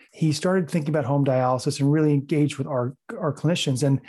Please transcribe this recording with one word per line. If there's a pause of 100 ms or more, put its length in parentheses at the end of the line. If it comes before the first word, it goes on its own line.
(120)
He
started
thinking
about
home
dialysis
and
really
engaged
with
our, (220)
our
clinicians.
And